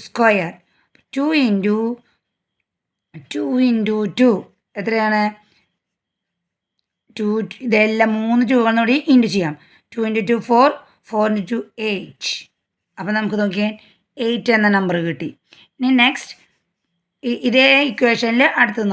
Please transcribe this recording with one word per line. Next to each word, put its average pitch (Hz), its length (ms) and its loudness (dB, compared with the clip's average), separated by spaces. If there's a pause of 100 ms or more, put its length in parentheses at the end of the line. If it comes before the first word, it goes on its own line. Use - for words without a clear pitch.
സ്ക്വയർ. 208 460 -4 (640)
ടു 269 80 -2 (220)
into 208 300 0 (1600)
ടു 302 100 -6 (240)
into 220 300 0 (240)
ടു 254 100 6 (500)
എത്രയാണ്? 214 420 0 (1900)
ടു, 214 100 -4 (400)
ഇതെല്ലാം 220 440 2 (120)
മൂന്ന് 240 280 2
ടൂകൾ 226 300 2
കൂടി 233 160 2 (160)
ഇൻറ്റു 240 220 6
ചെയ്യാം. 165 200 -2 (380)
ടു - 60 -8 (100)
into 220 220 -2
ടു, 233 60 4 (120)
ഫോർ, 247 200 6 (420)
ഫോർ 214 200 0
into 208 220 -2
ടു, 226 60 -2 (320)
എയ്റ്റ്. - 420 -8 (680)
അപ്പോൾ 190 200 -6
നമുക്ക് 214 240 -2
നോക്കിയേ, 208 260 -2 (580)
എയ്റ്റ് 233 300 0
എന്ന 214 200 2
നമ്പർ 185 200 0 (100)
കിട്ടി. 165 240 -6 (480)
ഇനി 254 120 0 (120)
നെക്സ്റ്റ് - 320 -2 (960)
ഇ-, 240 180 -4
ഇതേ 262 200 4 (220)
ഇക്വേഷനിൽ 233 540 0 (160)
അടുത്തത് 214 320 0